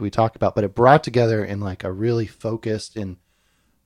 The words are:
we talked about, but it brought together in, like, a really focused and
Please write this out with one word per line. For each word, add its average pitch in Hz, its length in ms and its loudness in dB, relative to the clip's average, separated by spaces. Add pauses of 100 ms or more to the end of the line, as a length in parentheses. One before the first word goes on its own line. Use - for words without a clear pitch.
we 104 80 -4
talked 113 280 0
about, 98 180 0
but 107 80 0
it 98 140 -2
brought 135 260 6
together 113 420 0
in, 98 160 -6
like, 95 220 -8
a 95 80 -4
really 113 340 -2
focused 110 720 -6
and 95 200 -8 (680)